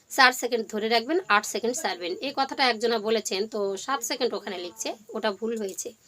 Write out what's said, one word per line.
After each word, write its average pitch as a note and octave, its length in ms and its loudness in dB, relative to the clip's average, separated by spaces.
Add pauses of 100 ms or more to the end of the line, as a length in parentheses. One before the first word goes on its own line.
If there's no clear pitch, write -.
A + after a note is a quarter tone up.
(120)
চার B3+ 200 10
সেকেন্ড A#3+ 400 -2
ধরে G#3+ 180 -2
রাখবেন, A#3+ 380 2
আট G#3+ 180 4
সেকেন্ড A#3 360 -2
ছাড়বেন। F3+ 400 -4
এই C4+ 140 -6
কথাটা C4+ 340 0
একজনা A#3 300 0
বলেছেন, G#3+ 480 -2
তো G3+ 300 -2
সাত - 260 -4
সেকেন্ড B3+ 300 -2
ওখানে G3 240 -6
লিখছে, F3 320 -8 (240)
ওটা G#3+ 180 -2
ভুল A3+ 260 -4
হয়েছে। G3+ 320 -6 (180)